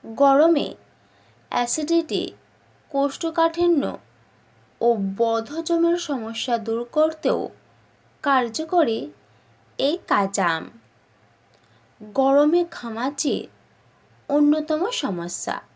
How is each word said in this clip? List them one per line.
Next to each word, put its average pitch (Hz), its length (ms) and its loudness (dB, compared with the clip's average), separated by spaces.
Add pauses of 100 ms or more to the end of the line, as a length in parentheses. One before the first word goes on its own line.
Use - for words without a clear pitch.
গরমে 277 640 4 (840)
অ্যাসিডিটি, 294 720 0 (680)
কোষ্ঠকাঠিন্য 330 920 0 (1000)
ও 233 80 4 (280)
বদহজমের 311 840 0
সমস্যা 233 580 -4
দূর 226 220 -4 (120)
করতেও 302 480 0 (840)
কার্যকরী 254 760 0 (800)
এই 294 180 0 (120)
কাঁচা 196 440 0
আম। 160 120 -4 (1400)
গরমে 277 640 2 (140)
ঘামাচির 233 680 -4 (840)
অন্যতম 302 540 2 (200)
সমস্যা। 180 540 -4 (200)